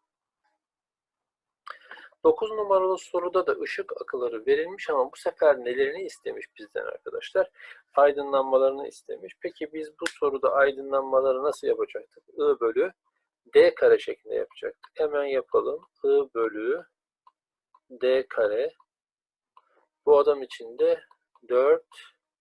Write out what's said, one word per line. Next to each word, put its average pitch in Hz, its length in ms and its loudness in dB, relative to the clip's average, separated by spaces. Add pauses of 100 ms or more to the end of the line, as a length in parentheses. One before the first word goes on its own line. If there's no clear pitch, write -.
(2250)
Dokuz 233 280 2
numaralı 190 460 0
soruda 180 500 -2
da - 140 -4
ışık - 400 -8
akıları 117 440 -6
verilmiş 160 440 -2
ama 139 160 0
bu 139 100 -16
sefer 151 440 0
nelerini 135 440 -4
istemiş 110 420 -12 (140)
bizden - 260 -10
arkadaşlar? - 640 -6 (460)
Aydınlanmalarını 139 920 2
istemiş. - 540 -14
Peki - 320 -10
biz 156 180 -10 (100)
bu 170 60 -8
soruda 135 460 0
aydınlanmaları 135 920 0
nasıl 143 240 -4
yapacaktık? 110 560 -4 (100)
I - 40 -14
bölü 139 540 0 (640)
D 160 200 8
kare 117 240 6
şeklinde 110 360 -8
yapacaktık. - 600 -10
Hemen 147 280 -2
yapalım. 131 580 -2 (220)
I 104 40 0
bölü 107 760 0 (1080)
D 127 380 0
kare. 113 440 -2 (1300)
Bu 147 140 8
adam 143 240 2
için 120 360 -16
de 165 240 0 (460)
dört 139 380 2 (540)